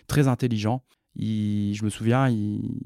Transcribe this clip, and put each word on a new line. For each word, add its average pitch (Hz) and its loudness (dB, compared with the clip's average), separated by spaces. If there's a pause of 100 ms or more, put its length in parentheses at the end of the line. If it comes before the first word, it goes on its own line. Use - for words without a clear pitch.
très 143 2
intelligent. 117 0 (340)
Il, 104 0
je 104 -6
me 104 0
souviens, 123 2
il, 107 -2